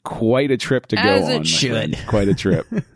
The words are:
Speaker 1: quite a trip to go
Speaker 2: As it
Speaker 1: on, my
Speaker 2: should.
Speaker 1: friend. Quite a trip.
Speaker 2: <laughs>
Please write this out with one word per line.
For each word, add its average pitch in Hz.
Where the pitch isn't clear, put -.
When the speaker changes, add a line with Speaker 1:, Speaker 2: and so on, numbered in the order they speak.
Speaker 1:
quite 127
a 131
trip -
to -
go 220
Speaker 2:
As 247
it -
Speaker 1:
on, -
my -
Speaker 2:
should. -
Speaker 1:
friend. 110
Quite 101
a 95
trip. 87
Speaker 2:
<laughs> 113